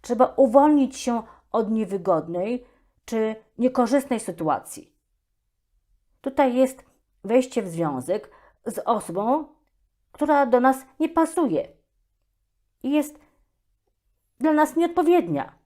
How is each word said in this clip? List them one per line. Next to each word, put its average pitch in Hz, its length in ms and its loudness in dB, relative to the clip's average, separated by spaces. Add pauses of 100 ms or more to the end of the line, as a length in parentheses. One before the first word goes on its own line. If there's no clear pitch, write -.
Trzeba 240 240 2
uwolnić 277 720 4
się 233 260 -4 (280)
od 220 200 -2
niewygodnej 190 920 -2 (400)
czy 220 300 -4 (220)
niekorzystnej 254 600 0
sytuacji. - 760 -6 (1300)
Tutaj 269 340 0
jest 262 300 0 (380)
wejście 240 400 0
w 185 40 -10
związek 165 640 -6 (340)
z 277 200 -8
osobą, 226 600 -2 (640)
która 285 340 2
do 240 140 2
nas 262 260 2 (140)
nie 320 100 -2
pasuje 320 720 -2 (1000)
i 269 80 -4
jest 294 280 -2 (1200)
dla 311 140 2
nas 302 220 2
nieodpowiednia. 330 800 0 (100)